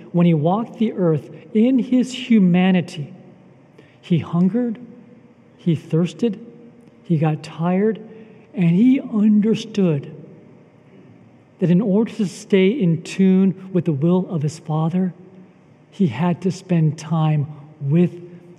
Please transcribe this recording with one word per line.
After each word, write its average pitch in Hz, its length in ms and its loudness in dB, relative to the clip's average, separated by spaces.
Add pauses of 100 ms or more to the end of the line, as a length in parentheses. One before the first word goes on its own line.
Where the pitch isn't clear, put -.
(120)
when 175 140 2
he 170 80 4
walked 180 440 -2
the 220 140 -2
earth 165 380 -2 (240)
in 247 240 4
his 247 340 0
humanity, 180 1000 2 (840)
he 170 180 -2
hungered, 196 600 -2 (800)
he 170 180 -2
thirsted, 180 720 -4 (580)
he 175 140 -2
got 156 260 -2
tired, 185 580 -2 (540)
and 175 160 2
he 247 300 4
understood 208 1120 0 (1400)
that 175 120 0
in 180 100 4
order 214 320 0
to 214 140 -4
stay 190 420 0
in 180 340 0
tune 190 720 0
with 175 120 -2
the 165 80 0
will 170 380 0
of 160 120 -4
his - 180 -6
Father, 160 520 -2 (800)
he 196 160 0
had 156 360 -2
to 190 100 -2
spend 160 460 0
time 156 480 -2 (340)
with 165 420 0 (360)